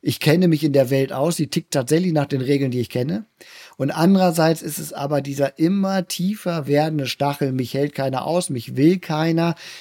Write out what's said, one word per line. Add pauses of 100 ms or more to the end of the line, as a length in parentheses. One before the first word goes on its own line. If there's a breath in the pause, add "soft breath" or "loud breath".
ich
kenne
mich
in
der
Welt
aus,
sie
tickt
tatsächlich
nach
den
Regeln,
die
ich
kenne. (520 loud breath)
Und
andererseits
ist
es
aber
dieser
immer
tiefer
werdende
Stachel,
mich
hält
keiner
aus,
mich
will
keiner, (260 loud breath)